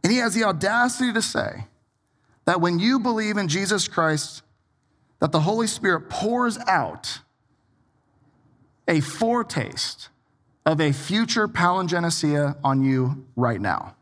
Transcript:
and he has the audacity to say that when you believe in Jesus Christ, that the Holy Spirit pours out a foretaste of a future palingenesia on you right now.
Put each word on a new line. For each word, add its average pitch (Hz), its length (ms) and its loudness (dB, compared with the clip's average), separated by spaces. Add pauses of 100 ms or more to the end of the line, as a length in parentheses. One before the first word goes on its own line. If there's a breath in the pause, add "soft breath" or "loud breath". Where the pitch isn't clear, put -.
and 202 80 4
he 254 60 4
has 233 160 0
the 226 80 2
audacity 226 680 0
to 220 100 0
say - 460 -6 (760)
that 175 160 2
when 175 200 2
you 254 180 2
believe 220 380 0
in 202 100 -2
Jesus 190 400 0
Christ, 160 560 -2 (760)
that 156 100 2
the 165 80 2
Holy 214 300 2
Spirit 180 420 -2
pours 233 560 0
out 139 540 -2 (1700)
a 165 120 4
foretaste - 1080 -4 (580)
of 160 140 2
a 151 100 4
future 214 560 0
palingenesia 170 1160 0
on 135 180 2
you 131 420 0 (120)
right 120 240 0
now. - 420 -4